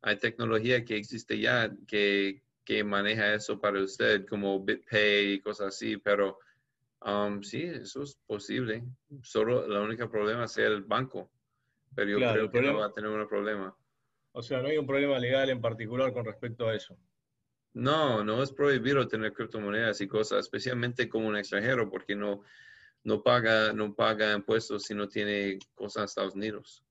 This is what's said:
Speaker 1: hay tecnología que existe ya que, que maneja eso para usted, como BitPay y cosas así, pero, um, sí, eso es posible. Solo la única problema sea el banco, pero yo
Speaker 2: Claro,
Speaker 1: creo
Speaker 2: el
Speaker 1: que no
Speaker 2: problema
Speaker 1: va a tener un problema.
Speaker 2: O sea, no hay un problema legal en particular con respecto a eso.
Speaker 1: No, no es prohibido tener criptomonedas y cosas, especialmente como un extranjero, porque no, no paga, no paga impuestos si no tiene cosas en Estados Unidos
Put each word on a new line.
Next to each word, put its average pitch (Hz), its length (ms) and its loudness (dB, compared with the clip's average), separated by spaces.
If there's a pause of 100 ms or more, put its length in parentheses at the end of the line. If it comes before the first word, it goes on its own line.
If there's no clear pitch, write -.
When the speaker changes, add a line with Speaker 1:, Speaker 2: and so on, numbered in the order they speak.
Speaker 1:
hay - 160 2
tecnología 113 640 2
que 113 120 -2
existe 110 440 -4
ya 113 340 2 (140)
que, 101 540 2 (220)
que 107 200 0
maneja 104 500 2
eso 107 260 -4
para 98 220 2
usted, 104 440 2
como 98 380 -2
BitPay 104 680 2
y 98 80 0
cosas 101 340 -6
así, 110 220 -4
pero, 101 420 2 (680)
um, 101 380 -2
sí, 120 220 -8
eso 143 400 -10
es 139 200 -16
posible. 110 600 -4 (380)
Solo 113 440 0
la 101 140 0
única 110 280 -4
problema 110 380 0
sea 110 220 2
el 104 140 0
banco, 107 500 -4 (600)
pero 101 180 -2
yo 104 80 2
Speaker 2:
Claro, 117 160 2
Speaker 1:
creo 110 100 4
Speaker 2:
el 101 80 -4
Speaker 1:
que 120 60 4
no 123 40 4
Speaker 2:
problema 139 160 2
Speaker 1:
va 107 80 0
a 104 60 -4
tener 107 180 -6
un 107 180 -4
problema. 101 480 -4 (540)
Speaker 2:
O 123 120 -10
sea, 127 200 -4
no 135 60 -2
hay 156 100 2
un 143 80 -2
problema 139 320 2
legal 131 320 2
en 127 100 -2
particular 117 520 -2
con 117 120 -4
respecto 113 440 -4
a 113 80 0
eso. 95 200 -10 (760)
Speaker 1:
No, 127 500 2
no 110 220 2
es 139 80 -8
prohibido 135 560 2
tener 110 240 -2
criptomonedas 110 680 -2
y 101 60 -2
cosas, 107 320 2
especialmente 120 680 -2
como 113 180 -2
un 107 100 0
extranjero, 104 540 0
porque 101 240 -4
no, 101 280 -4 (600)
no 110 200 0
paga, 113 500 4
no 107 220 -2
paga 107 400 2
impuestos 104 500 -2
si 107 100 -6
no 104 140 -4
tiene 101 500 -2 (160)
cosas 104 280 -6
en - 20 0
Estados 98 300 -4
Unidos 104 560 -8